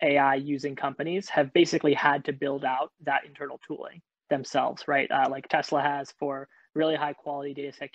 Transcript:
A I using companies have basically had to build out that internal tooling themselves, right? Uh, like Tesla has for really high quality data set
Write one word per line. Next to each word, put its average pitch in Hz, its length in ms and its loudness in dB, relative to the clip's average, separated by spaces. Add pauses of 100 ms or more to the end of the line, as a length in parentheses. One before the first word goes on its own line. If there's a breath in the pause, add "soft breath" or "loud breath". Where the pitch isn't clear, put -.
A 143 160 6
I 135 160 6
using 139 420 -2
companies 156 520 -4
have 139 240 0
basically 165 420 4
had 143 320 2
to 147 60 -2
build 139 320 -4
out 135 280 -4 (120)
that 139 200 -2
internal 139 420 -12
tooling - 360 -12 (260)
themselves, 131 580 -2
right? 139 240 2
Uh, 135 200 2
like 135 180 -8
Tesla 151 320 0
has 143 380 -2
for 135 300 -6 (260 soft breath)
really 156 220 2
high 147 180 -4
quality 143 400 -8
data 139 180 -10
set 135 220 -12